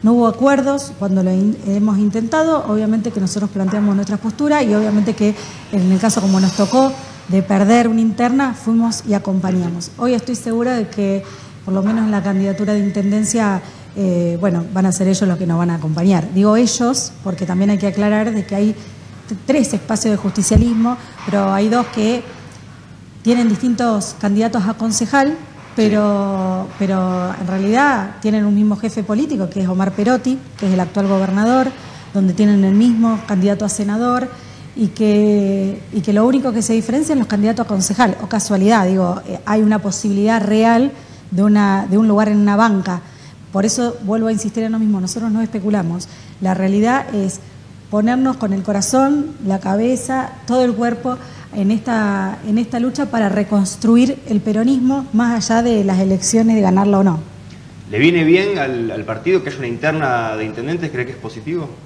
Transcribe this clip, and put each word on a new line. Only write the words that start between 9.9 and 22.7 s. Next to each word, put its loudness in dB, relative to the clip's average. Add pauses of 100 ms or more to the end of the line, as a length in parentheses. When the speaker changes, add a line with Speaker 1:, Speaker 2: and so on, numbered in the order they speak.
Speaker 1:
Hoy 0
estoy -4
segura -2
de -2
que, -2 (420)
por -4
lo 0
menos 0
en 0
la 0
candidatura 0
de 2
intendencia, 0 (340)
eh, 0
bueno, 0 (100)
van 2
a 2
ser 0
ellos 2
los 0
que -2
nos 0
van 2
a -2
acompañar. 0
Digo 4
ellos, 0 (100)
porque -4
también 0
hay 2
que -2
aclarar 0
de -2
que -8
hay 0 (540)
t-, -10 (100)
tres 2
espacios -2
de 0
justicialismo, 2 (260)
pero 0
hay 2
dos 0
que -2 (1000)